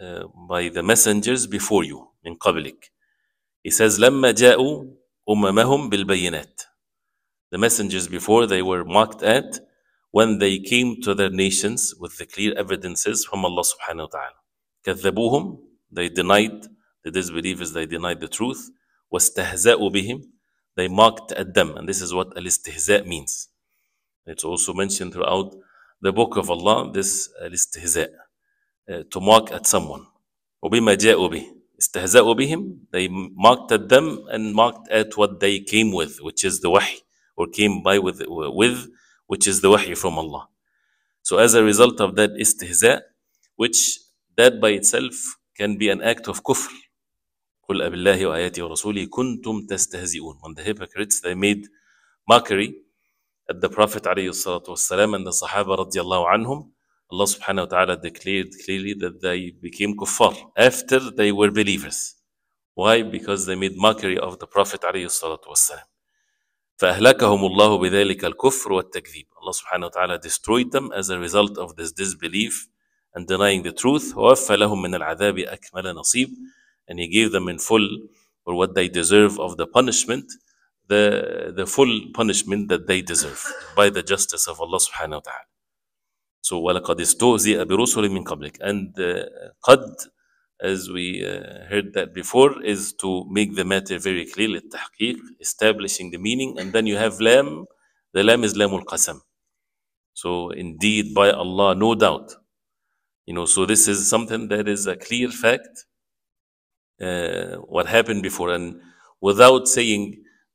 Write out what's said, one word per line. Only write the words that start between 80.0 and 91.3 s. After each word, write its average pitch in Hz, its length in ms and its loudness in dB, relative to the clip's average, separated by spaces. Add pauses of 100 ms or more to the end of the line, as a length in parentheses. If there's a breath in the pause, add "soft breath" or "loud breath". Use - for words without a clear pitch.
the, 90 640 0
the 92 100 -4
full 127 260 2 (280)
punishment 101 480 -2
that 87 200 -2
they 92 120 0
deserve 76 400 -6 (360)
by 101 120 6
the 95 140 -4
justice 90 460 -4
of 80 120 -10
Allah 85 180 -4
subhanahu 76 440 -6
wa - 80 -20
ta'ala. 65 160 -16 (960)
So, 87 180 -6
وَلَقَدْ 90 380 -2 (100)
اسْتُهْزِئَ 104 560 2
بِرُسُلٍ 104 400 0 (120)
مِّن 90 80 -8
قَبْلِكَ. 73 360 -12
And, 98 380 -8
uh, 90 260 -4 (420)
قَدْ, - 420 4 (520)
as 95 300 -4
we, 90 340 -8
uh, 95 460 -12